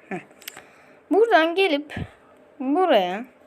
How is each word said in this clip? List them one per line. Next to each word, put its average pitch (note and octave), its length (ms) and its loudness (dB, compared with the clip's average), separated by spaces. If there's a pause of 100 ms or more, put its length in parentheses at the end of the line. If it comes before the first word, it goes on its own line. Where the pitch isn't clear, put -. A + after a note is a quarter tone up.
(100)
Heh. F3+ 100 -10 (920)
Buradan E4+ 440 4
gelip D4+ 400 -2 (640)
buraya C4 680 0 (200)